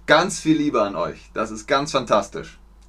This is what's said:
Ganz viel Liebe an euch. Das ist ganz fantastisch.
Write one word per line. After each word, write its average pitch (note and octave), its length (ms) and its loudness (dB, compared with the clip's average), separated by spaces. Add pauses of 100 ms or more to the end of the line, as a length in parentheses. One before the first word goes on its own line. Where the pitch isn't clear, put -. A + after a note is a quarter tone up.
Ganz E3 340 2
viel D#3 180 2
Liebe C#3+ 240 0
an G2+ 140 -2
euch. D#2+ 380 -6
Das G#2+ 160 -4
ist G#2+ 180 -12
ganz C#3+ 240 0
fantastisch. A2+ 680 -2 (300)